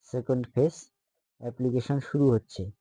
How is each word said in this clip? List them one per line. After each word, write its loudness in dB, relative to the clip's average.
সেকেন্ড -2
ফেজ 2
অ্যাপ্লিকেশন -2
শুরু 2
হচ্ছে। -2